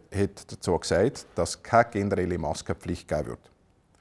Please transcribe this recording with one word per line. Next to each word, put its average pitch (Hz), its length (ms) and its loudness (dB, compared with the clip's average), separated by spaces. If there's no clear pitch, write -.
hat 98 380 -2
dazu - 260 0
gesagt, 101 580 2
dass 85 160 0
es - 120 -12
keine 117 280 4
generelle 95 460 0
Maskenpflicht 82 680 -6
geben 76 200 -2
wird. - 240 -14